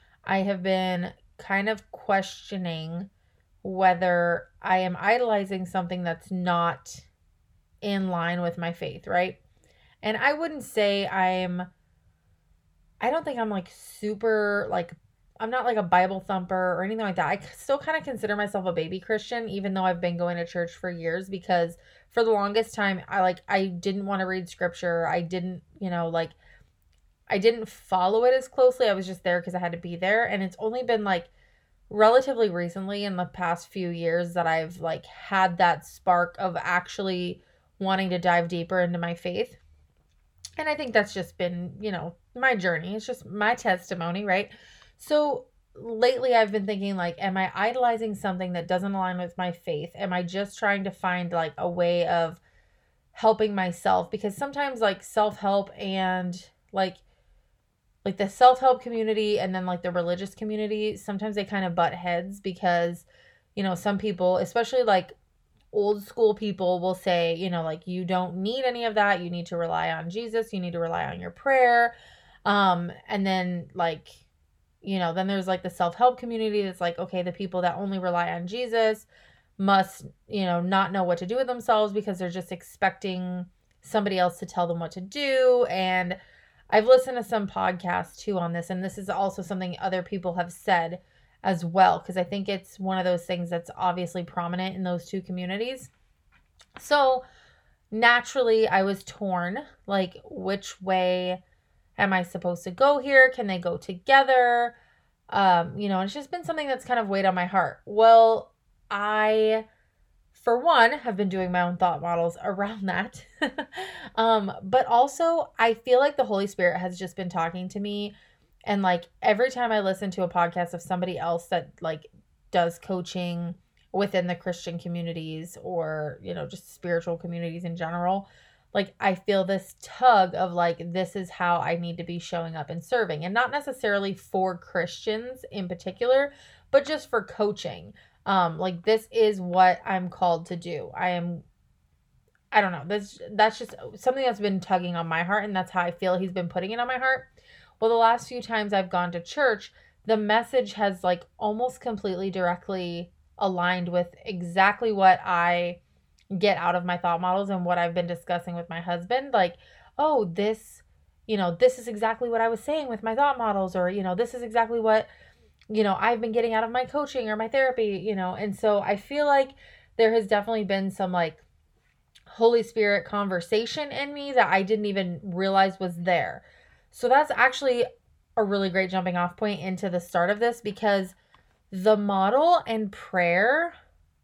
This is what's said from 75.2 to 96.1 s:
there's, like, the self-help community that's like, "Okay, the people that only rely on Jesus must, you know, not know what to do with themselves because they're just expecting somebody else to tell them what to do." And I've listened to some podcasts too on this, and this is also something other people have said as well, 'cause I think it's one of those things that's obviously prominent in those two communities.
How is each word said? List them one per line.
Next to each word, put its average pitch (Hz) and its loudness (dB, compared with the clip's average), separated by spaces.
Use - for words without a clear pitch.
there's, 190 -2
like, 180 -2
the 180 -8
self-help 233 2
community 220 -2
that's 185 -8
like, 175 -2
"Okay, 175 -4
the 175 -6
people 185 -4
that 175 0
only 196 -6
rely 175 0
on 175 -6
Jesus 220 0
must, 190 2
you 196 -4
know, 175 0
not 185 2
know 196 0
what 175 2
to 180 -8
do 208 -4
with 254 0
themselves 214 2
because 202 -4
they're 180 -4
just 180 -8
expecting 180 -4
somebody 196 -2
else 180 2
to 180 -10
tell 175 -2
them 170 -4
what 165 -8
to 185 -12
do." 254 2
And 185 0
I've 214 4
listened 254 6
to 233 -4
some 214 -2
podcasts 185 -2
too 196 -4
on 170 -2
this, 170 -6
and 185 -4
this 185 -8
is 196 -8
also 190 -2
something 185 -6
other 185 -2
people 180 -6
have 175 -4
said 175 -2
as 175 0
well, 175 6
'cause 180 -10
I 180 0
think 196 -6
it's 196 -8
one 190 -2
of 180 -2
those 175 0
things 175 -6
that's 170 -6
obviously 180 -4
prominent 180 -6
in 190 -6
those 175 -4
two 190 -8
communities. 190 -8